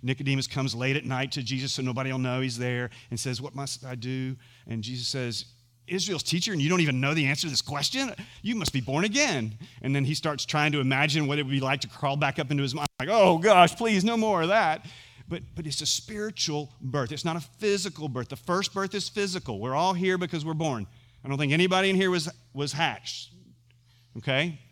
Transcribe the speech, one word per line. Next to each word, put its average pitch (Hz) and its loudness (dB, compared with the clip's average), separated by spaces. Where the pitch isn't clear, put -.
Nicodemus 135 2
comes 131 -2
late 131 0
at 147 -2
night 131 -2
to 143 -4
Jesus 127 -4
so 139 -4
nobody 131 -2
will 131 -2
know 127 0
he's 123 -4
there 123 -2
and 117 -6
says, 123 -4
"What 131 -12
must 131 -8
I 127 -10
do?" 131 -6
And 113 -6
Jesus 120 -6
says, 123 -4
"Israel's 190 -2
teacher, 175 0
and 156 0
you 147 2
don't 180 4
even 135 2
know 143 2
the 151 2
answer 139 0
to - -4
this 131 0
question? 208 -2
You 226 -2
must 180 0
be 135 0
born 135 0
again." 202 0
And 135 0
then 139 2
he 147 0
starts 147 -4
trying 151 2
to 147 0
imagine 139 2
what 147 0
it 147 -2
would 135 -4
be 139 2
like 135 0
to - -8
crawl 139 -2
back 143 0
up 143 -4
into 139 0
his 135 -2
mind, 147 -4
like, 139 -4
"Oh 190 6
gosh, 180 8
please, 220 2
no 233 2
more 214 2
of 165 0
that." 180 2
But, - -8
but 165 -8
it's 143 -4
a 143 -4
spiritual 208 -4
birth. 127 -2
It's 147 -8
not 165 -2
a 165 -6
physical 190 -2
birth. 120 -6
The 135 -10
first 185 -2
birth 196 -2
is 202 -4
physical. 180 -4
We're 123 -4
all 180 2
here 185 2
because 165 -4
we're 160 -2
born. 147 -2
I 131 -8
don't 139 -2
think 143 2
anybody 185 4
in 190 2
here 190 4
was, 170 0
was 135 -4
hatched, 139 -4
okay? 143 -2